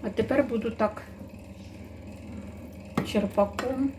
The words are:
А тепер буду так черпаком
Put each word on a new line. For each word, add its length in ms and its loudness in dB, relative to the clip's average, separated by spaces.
А 60 0
тепер 340 4
буду 280 0
так 300 2
черпаком 880 4